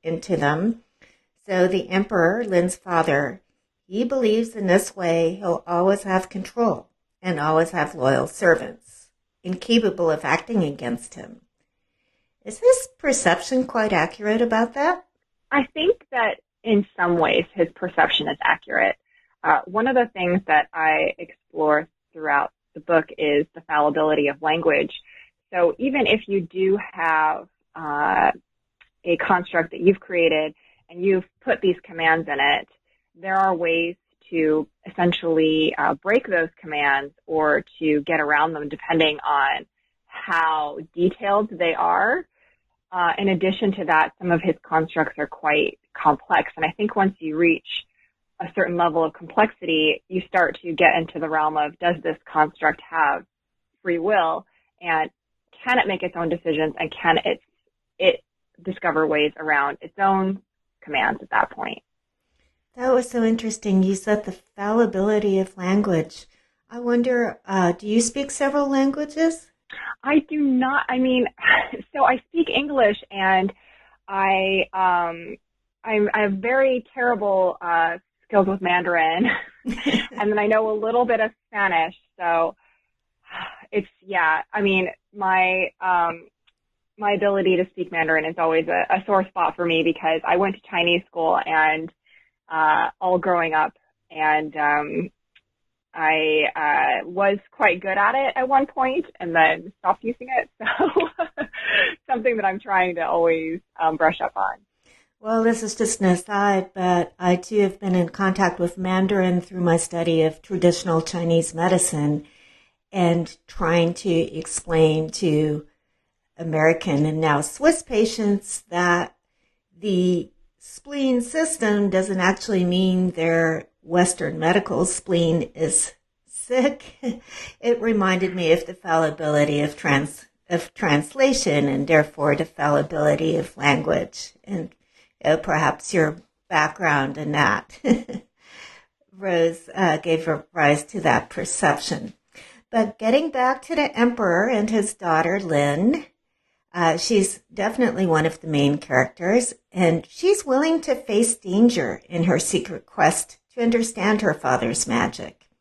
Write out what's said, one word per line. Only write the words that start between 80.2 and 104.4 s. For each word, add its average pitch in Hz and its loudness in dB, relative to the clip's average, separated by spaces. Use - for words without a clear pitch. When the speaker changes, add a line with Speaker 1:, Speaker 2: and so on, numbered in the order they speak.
Speaker 2:
then 208 0
I 208 0
know 220 2
a - -2
little 226 0
bit 233 0
of 220 0
Spanish. 185 0
So 170 0
it's, 202 -4
yeah. 170 0
I 208 -4
mean, 190 0
my, 185 0
um, 170 -2
my 208 -2
ability 196 2
to 180 -2
speak 175 -10
Mandarin 160 0
is 165 -6
always 160 0
a, 175 0
a 190 -2
sore 190 2
spot - -4
for 175 -4
me 165 0
because 160 -2
I 175 2
went 196 0
to - -20
Chinese 175 0
school 170 0
and 160 0
uh, 156 2
all 185 2
growing 170 0
up. 156 0
And, 156 0
um, 147 -2
I, 156 0
uh, 143 0
was 196 0
quite 185 0
good 190 -4
at 208 2
it 269 0
at 262 -2
one 269 2
point 262 -2
and 170 -6
then 160 2
stopped 190 -2
using 240 -8
it. - -2
<laughs> 214 -6
So 330 -2
something 240 0
that 208 -2
I'm 190 -2
trying 185 0
to 165 -6
always, 165 0
um, 160 0
brush 160 2
up 175 -6
on. 98 -4